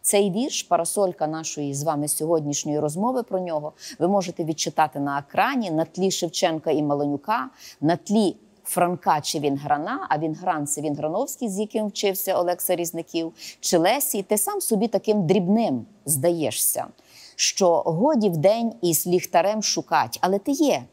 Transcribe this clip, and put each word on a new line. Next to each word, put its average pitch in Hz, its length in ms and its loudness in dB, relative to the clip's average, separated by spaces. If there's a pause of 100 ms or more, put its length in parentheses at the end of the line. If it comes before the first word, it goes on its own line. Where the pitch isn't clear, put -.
Цей 202 300 4
вірш, 233 320 -2
парасолька 175 640 0
нашої 156 460 -6
з 139 100 -6
вами 151 240 -2
сьогоднішньої 151 720 -2
розмови 202 440 -2
про 190 160 -4
нього, 156 340 -6 (260)
ви 170 80 2
можете 180 360 0
відчитати 156 560 0
на 143 200 -2
екрані 214 520 0
на 160 140 0
тлі 185 260 -2
Шевченка 165 600 -2
і 151 120 2
Маланюка, 143 680 -2 (320)
на 160 140 4
тлі 202 400 0 (280)
Франка 175 580 0
чи - 180 -4
Вінграна, 147 680 -2
а 156 80 2
Вінгран — 156 500 -2
це 147 140 -4
Вінграновський, 156 680 -4
з 190 100 -4
яким 214 280 -4
вчився 196 520 -2
Олекса 180 360 0
Різників, 165 580 -6 (260)
чи - 180 0
Лесі, 208 460 2
ти 214 140 0
сам 403 240 -2
собі 226 260 0
таким 214 380 2
дрібним 170 600 2 (200)
здаєшся, 151 800 0 (500)
що - 340 2 (160)
годі 214 440 4
вдень 208 520 2
із 170 260 0
ліхтарем 180 560 2
шукать, - 580 -2
але 196 180 2
ти 285 120 -4
є 269 420 2